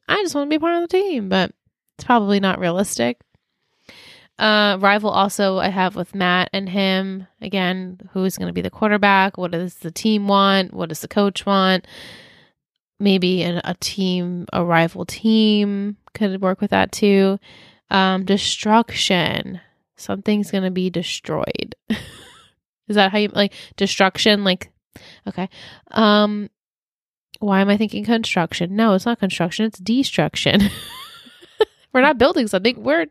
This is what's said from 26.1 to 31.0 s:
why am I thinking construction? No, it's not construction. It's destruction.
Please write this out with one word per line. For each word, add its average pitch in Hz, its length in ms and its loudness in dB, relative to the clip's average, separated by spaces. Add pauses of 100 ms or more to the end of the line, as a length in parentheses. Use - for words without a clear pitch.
why 196 220 2
am 196 80 2
I 202 80 4
thinking 208 280 -4
construction? 196 720 -2
No, 220 180 4
it's 185 140 0
not 233 120 -2
construction. 185 460 -2
It's 214 140 -6
destruction. 196 840 0 (640)